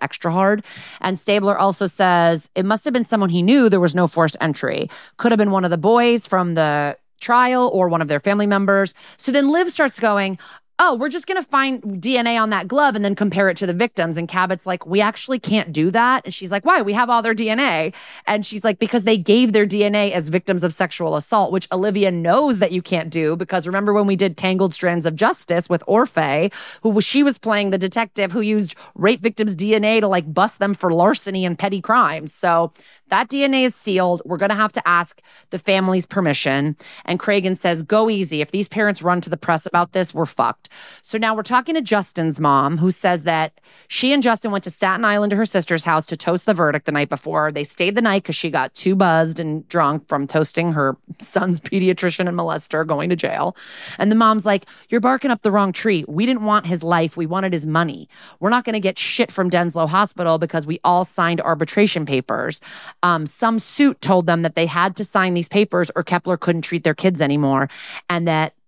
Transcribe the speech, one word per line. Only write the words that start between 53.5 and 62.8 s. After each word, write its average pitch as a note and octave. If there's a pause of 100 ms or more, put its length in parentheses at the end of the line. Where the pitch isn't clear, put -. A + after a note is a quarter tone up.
And G3+
the A3
mom's A3
like, G3+ (240)
"You're A#3
barking B3+
up A#3
the G#3+
wrong G3
tree. F#3
We E3
didn't B3
want G#3
his E3+
life. E3
We F3
wanted F#3
his D3
money. D#3 (320)
We're F#3+
not A#3+
gonna A3
get F#3+
shit -
from F#3
Denslow E3+
Hospital F3
because D#3+
we D#3+
all F3
signed E3+
arbitration E3
papers. C3 (420)